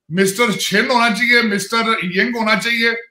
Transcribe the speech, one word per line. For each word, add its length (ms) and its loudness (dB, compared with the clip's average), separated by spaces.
मिस्टर 420 2
छिन 380 -2
होना 180 2
चाहिए, 320 2
मिस्टर 640 0
यंग 320 -2
होना 200 0
चाहिए। 360 0